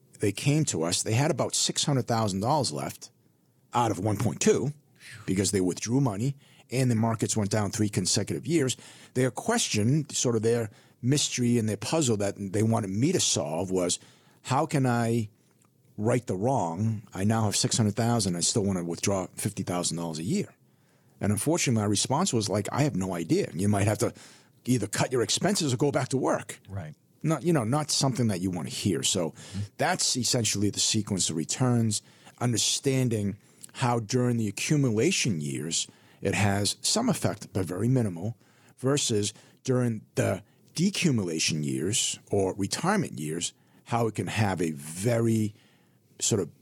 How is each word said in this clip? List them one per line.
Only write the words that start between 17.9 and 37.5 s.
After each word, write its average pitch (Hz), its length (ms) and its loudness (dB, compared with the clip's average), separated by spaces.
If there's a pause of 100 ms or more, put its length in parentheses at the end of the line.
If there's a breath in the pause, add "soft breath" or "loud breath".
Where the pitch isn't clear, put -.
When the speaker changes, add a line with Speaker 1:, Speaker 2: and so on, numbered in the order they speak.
Speaker 1:
thousand. 113 400 0
I 85 40 -4
still 95 240 0
wanna 95 200 0
withdraw 87 420 -2 (100)
fifty 101 260 -4
thousand 87 360 -2
dollars 82 200 -6
a 82 60 -6
year." 175 240 -2 (720 soft breath)
And 98 100 0
unfortunately, 123 500 0
my 101 60 0
response 131 460 0
was 110 160 0
like, 101 240 -2
"I 131 120 2
have 113 120 -2
no 92 180 -2
idea. 87 400 0
You 98 140 0
might 101 180 4
have 107 120 2
to 104 140 -2 (520 loud breath)
either 123 220 0
cut - 260 -2
your 123 100 2
expenses 160 520 0
or - 20 0
go 147 160 2
back 135 160 -2
to 135 80 0
work." - 420 -2 (100)
Speaker 2:
Right. 85 260 -10 (280)
Speaker 1:
Not, 151 200 -2
you 170 100 2
know, 131 120 2
not 143 260 0
something 123 380 2
that 92 120 -2
you 92 100 0
wanna 80 200 -4
hear. 107 320 0
So 85 280 0
Speaker 2:
Mm-hmm. - 300 -10 (180)
Speaker 1:
that's 165 380 0
essentially 104 540 2
the - 100 -4
sequence 104 500 0
of 78 60 -4
returns, 113 680 2 (520 loud breath)
understanding 113 840 0 (380 loud breath)
how 120 240 2
during 123 380 0
the 110 120 0
accumulation 127 920 2
years, 73 460 -4 (360 loud breath)
it 98 120 0
has 101 460 2
some 233 280 0
effect, - 440 -2